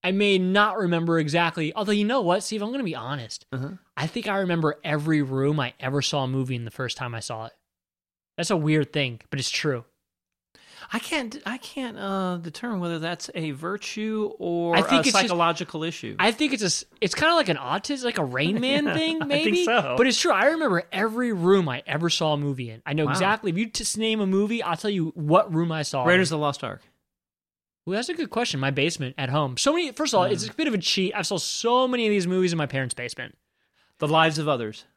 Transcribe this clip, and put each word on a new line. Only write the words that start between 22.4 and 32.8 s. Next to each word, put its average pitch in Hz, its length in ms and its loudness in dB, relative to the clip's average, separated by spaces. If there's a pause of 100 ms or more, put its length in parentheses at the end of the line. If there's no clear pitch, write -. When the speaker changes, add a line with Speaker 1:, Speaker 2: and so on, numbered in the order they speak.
Speaker 1:
in. 113 160 -18
I 143 60 -4
know 151 140 2
Speaker 2:
Wow. 127 40 2
Speaker 1:
exactly. 196 400 2
If 165 80 -2
you 226 80 0
just 220 320 -6
name 220 220 0
a 202 80 2
movie, 202 340 2
I'll 170 140 -2
tell 208 160 -2
you 165 240 0
what 170 360 0
room 165 200 0
I 160 100 -4
saw 139 220 -4
it - 20 4
Speaker 2:
Raiders 175 240 4
Speaker 1:
in. 160 60 -2
Speaker 2:
of - 20 -2
the 151 60 -2
Lost 143 180 -2
Ark. 113 200 -8 (1040)
Speaker 1:
Well, 180 120 -6
that's 247 140 -4
a 349 40 -4
good 330 140 -4
question. 226 320 -2
My 139 100 0
basement 139 460 -2
at 135 140 -4
home. 135 260 0
So 277 160 2
many. 330 200 0
First 302 200 -2
of 214 60 6
all, 180 80 6
it's - 200 0
Speaker 2:
Mm. 220 40 -10
Speaker 1:
a - 40 -18
bit 320 140 0
of 233 60 0
a 202 40 2
cheat. 190 380 0
I 202 60 -4
saw 185 160 -2
so 247 500 2
many 240 180 0
of 214 40 2
these 196 160 2
movies 180 260 2
in 170 60 -2
my 151 80 0
parents' 131 260 -4